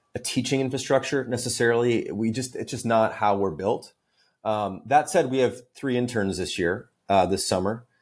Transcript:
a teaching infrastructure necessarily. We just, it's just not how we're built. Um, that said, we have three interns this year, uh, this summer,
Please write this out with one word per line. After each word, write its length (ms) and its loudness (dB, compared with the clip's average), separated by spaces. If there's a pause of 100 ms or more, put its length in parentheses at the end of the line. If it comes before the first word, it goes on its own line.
(160)
a 40 -8
teaching 420 -2
infrastructure 640 0
necessarily. 840 0
We 200 -2
just, 240 -8
it's 160 -8
just 140 -6
not 280 4
how 220 2
we're 160 0
built. 420 -4 (520)
Um, 400 -2
that 240 4
said, 200 2
we 100 0
have 220 0 (140)
three 220 -2
interns 400 0
this 200 -4
year, 320 -2 (200)
uh, 160 6
this 200 0
summer, 400 -2 (160)